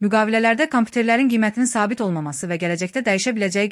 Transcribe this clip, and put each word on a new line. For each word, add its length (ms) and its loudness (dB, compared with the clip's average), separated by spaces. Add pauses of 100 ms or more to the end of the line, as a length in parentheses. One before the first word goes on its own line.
Müqavilələrdə 640 2
kompüterlərin 640 2
qiymətinin 400 0
sabit 320 -2
olmaması 480 -4
və 140 -2
gələcəkdə 420 -4
dəyişə 300 0
biləcəyi 340 0